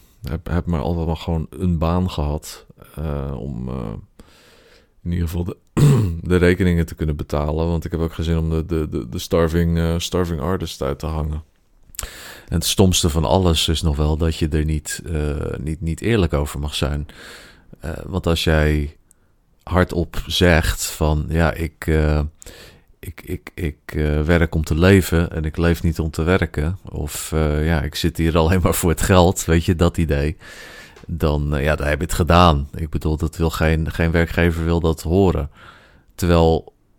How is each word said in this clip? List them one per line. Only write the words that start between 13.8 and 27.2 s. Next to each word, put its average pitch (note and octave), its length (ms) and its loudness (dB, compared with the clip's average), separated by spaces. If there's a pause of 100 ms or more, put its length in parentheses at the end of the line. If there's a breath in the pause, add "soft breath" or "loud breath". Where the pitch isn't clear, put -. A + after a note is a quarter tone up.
nog D2+ 140 0
wel D2+ 200 0
dat D#2+ 200 -2
je D#2+ 120 -2
er D#2 160 -2
niet, D#2 380 -4 (100)
eh, D2+ 460 -4
niet, D2+ 220 -8
niet E2 200 -6
eerlijk G2+ 320 0
over C#2+ 280 -4
mag D2 140 -8
zijn. C#2+ 320 -4 (760 loud breath)
Eh, - 120 -10 (140)
want F2+ 200 -4
als E2 180 2
jij D2+ 520 2 (640)
hardop F2 640 0
zegt - 600 2
van, D2+ 420 0
ja, D#2+ 240 2
ik, - 340 -8
eh, D2+ 340 2 (760 loud breath)
ik, - 260 -16
ik, - 300 -10
ik, D#2 300 -6
eh, D2+ 380 0
werk E2 320 2
om D#2+ 100 0
te D#2 140 -2
leven F2 520 4
en D#2 140 -4
ik D#2 120 -4
leef E2+ 260 2
niet E2+ 160 0
om D#2 120 -2
te D#2+ 120 -4
werken. E2+ 560 0 (120)
Of, - 420 -8